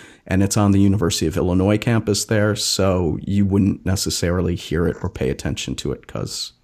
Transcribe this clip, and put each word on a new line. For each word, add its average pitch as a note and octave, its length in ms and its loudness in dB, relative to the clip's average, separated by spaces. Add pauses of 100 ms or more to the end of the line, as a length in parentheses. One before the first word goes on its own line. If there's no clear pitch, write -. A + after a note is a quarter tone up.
(260)
and F#2+ 160 2
it's G2 160 0
on G2+ 140 4
the G2 80 4
University F#2+ 460 2
of D#2 120 -2
Illinois F#2 400 2
campus A2 480 0
there, G#2 300 2
so F#2 680 0
you G2+ 240 2
wouldn't F#2+ 400 2
necessarily F2+ 680 0
hear E2+ 320 -2
it - 160 -2
or F2 60 -6
pay C2+ 220 -4
attention C2+ 460 -6
to C#2 160 -6
it - 140 -12
'cause - 460 -8 (120)